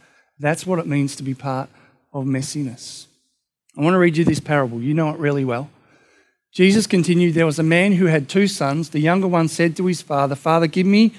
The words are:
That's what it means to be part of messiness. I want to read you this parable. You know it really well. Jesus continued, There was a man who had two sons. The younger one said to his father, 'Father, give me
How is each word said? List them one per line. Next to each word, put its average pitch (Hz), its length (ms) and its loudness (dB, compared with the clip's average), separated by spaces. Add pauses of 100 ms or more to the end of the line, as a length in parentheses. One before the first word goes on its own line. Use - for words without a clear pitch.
(400)
That's 147 260 -2
what 185 140 -2
it 156 80 -6
means 143 300 -2
to - 60 -14
be 135 100 -6
part 135 360 -8 (440)
of 139 100 -8
messiness. 135 840 -8 (720)
I - 40 -4
want 165 120 2
to 185 60 4
read 175 160 2
you 165 80 2
this 151 160 0
parable. 131 420 -2
You 143 120 -2
know 156 160 0
it 151 100 -8
really 143 240 -2
well. 127 260 -4 (840)
Jesus 196 340 4
continued, 175 460 2
There 165 120 2
was 151 140 -2
a 160 40 0
man 175 280 4
who 185 140 2
had 156 240 2
two 202 180 2
sons. 151 420 -4
The 156 100 -4
younger 180 280 2
one 165 220 0
said 170 260 0
to 185 100 -2
his 180 160 -2
father, 139 320 -2
'Father, 165 340 0
give 180 200 0
me 214 320 4